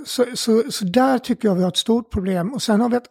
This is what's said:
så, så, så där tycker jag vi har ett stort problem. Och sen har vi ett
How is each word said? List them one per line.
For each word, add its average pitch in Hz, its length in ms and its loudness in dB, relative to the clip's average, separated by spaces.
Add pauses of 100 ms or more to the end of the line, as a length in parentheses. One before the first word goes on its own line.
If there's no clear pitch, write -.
så, - 180 0 (100)
så, 226 360 2
så - 140 -6
där 254 340 2
tycker 226 300 -2
jag 190 60 2
vi 180 80 0
har 185 60 2
ett 170 80 -4
stort 233 340 0
problem. 185 440 -2
Och 226 80 -6
sen 214 180 2
har 247 80 2
vi 233 80 0
ett 240 140 -6